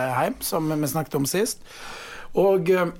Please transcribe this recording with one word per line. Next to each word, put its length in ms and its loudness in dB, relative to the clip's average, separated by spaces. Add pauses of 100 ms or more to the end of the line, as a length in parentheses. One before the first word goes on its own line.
(220)
hjem, 180 -2
som 300 -2
vi 160 0
snakket 300 -4
om 100 0
sist. 320 -2 (800)
Og, 340 6
eh, 160 4 (120)